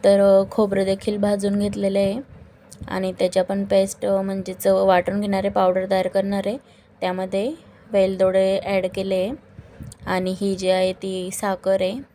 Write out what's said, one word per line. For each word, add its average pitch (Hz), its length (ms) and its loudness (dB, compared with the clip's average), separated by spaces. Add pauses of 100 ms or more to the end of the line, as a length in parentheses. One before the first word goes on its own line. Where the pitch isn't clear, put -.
तर, 202 160 6
अ, 196 300 6
खोबरं 196 340 0
देखील 196 320 -2
भाजून 202 420 0
घेतलेलं 202 400 -2
आहे 196 220 0 (680)
आणि 190 240 -4
त्याची 185 280 0
आपण 196 240 -2
पेस्ट, 196 420 0
अ, 196 160 0
म्हणजेच 190 440 -6
वाटून 190 540 4
घेणारे, 202 280 -2
पावडर 190 420 2
तयार 185 180 0
करणार 196 380 -2
आहे. 233 120 -4 (420)
त्यामध्ये 190 540 -4 (380)
वेलदोडे 190 720 2
ॲड 190 300 -2
केले 190 360 -2 (760)
आणि 185 340 -2
ही 196 140 0
जी 185 140 -2
आहे 185 240 2
ती 185 400 -8
साखर 190 480 -2
आहे 190 140 -2 (200)